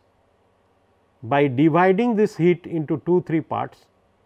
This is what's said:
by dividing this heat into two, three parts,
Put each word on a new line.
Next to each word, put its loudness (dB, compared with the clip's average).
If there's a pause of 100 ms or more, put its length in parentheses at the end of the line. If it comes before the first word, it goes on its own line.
(1200)
by 0
dividing 2
this 0
heat 0
into -6
two, 0
three -2
parts, -8 (400)